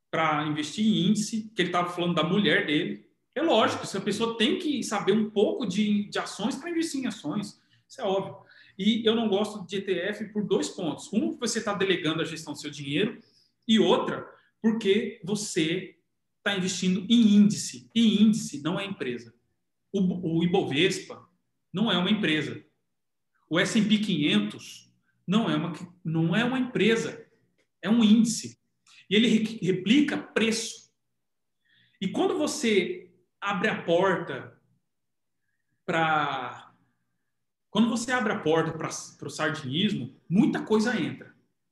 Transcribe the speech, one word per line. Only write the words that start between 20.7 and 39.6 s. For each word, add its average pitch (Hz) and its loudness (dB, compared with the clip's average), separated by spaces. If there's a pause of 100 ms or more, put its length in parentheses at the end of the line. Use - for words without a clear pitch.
não 214 0
é 180 2
uma 180 2
empresa. 156 -2 (840)
O 156 0
S 196 2
and 185 4
P 214 4
quinhentos 190 -2 (340)
não 202 2
é 151 0
uma, 170 -4 (320)
não 165 0
é 226 2
uma 254 -2
empresa. 226 0 (540)
É 170 -6
um 233 4
índice. 208 4 (500)
E 185 0
ele 226 6
re-, - 2
replica 196 2
preço. - -4 (1080)
E 185 -4
quando 302 -2
você 214 -2 (300)
abre 202 -2
a 185 -4
porta 165 0 (1300)
pra, 147 -2 (960)
quando 226 2
você 254 -4
abre 240 0
a - -4
porta 160 2
pra, 147 -8 (300)
pro - -12
sardinismo, 156 -4